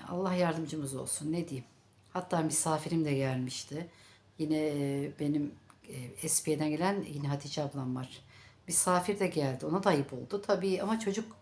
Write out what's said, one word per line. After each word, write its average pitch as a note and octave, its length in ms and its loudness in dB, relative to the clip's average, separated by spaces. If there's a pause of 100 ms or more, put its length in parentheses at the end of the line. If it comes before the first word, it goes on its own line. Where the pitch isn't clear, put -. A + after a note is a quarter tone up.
Allah F3+ 240 0
yardımcımız D#3 600 2
olsun. C3 360 -4
Ne F3 180 -2
diyeyim? B2+ 180 -6 (460)
Hatta F3 280 0
misafirim D#3 640 2
de D3 80 2
gelmişti. C3+ 760 -2 (500)
Yine, D#3 300 2
e, C#3+ 520 0
benim, D3 320 0 (720)
e, D#3+ 60 -4
S - 160 2
P'den D3+ 260 0
gelen F3+ 440 0
yine C#3+ 140 -4
Hatice C#3+ 360 -2
ablam C3+ 320 -4
var. B2+ 260 -10 (460)
Misafir F3+ 520 2
de F#3 80 4
geldi. C#3+ 380 0
Ona F3+ 180 0
da G3+ 60 8
ayıp C#3+ 240 2
oldu. B2+ 340 -6
Tabii F#3+ 360 2
ama A3 160 0
çocuk G#3+ 420 -4